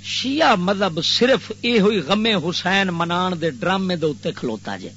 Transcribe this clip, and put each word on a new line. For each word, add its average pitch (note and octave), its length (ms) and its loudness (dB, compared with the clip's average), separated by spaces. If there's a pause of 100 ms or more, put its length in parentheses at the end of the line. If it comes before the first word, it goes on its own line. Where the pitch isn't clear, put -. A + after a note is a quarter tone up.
شیعہ C#4 520 2
مذہب F#3 480 0
صرف A#3+ 480 2 (100)
اے A#3+ 180 4
ہوئی G#3 180 4
غم F#3+ 280 0
حسین F#3+ 640 0
منان F3 540 0
دے E3 80 0
ڈرامے F3+ 460 -2
دے D#3+ 100 -2
اوتے D3+ 260 -4
کھلوتا A2 460 -6
جے۔ F#2 200 -12